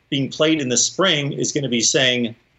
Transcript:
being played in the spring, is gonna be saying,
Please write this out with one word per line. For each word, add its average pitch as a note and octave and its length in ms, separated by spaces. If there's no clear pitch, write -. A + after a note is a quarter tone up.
being C3+ 220
played D#3 320
in B2+ 80
the B2 80
spring, D#3+ 560
is - 180
gonna C#3 160
be A#2 120
saying, B2 540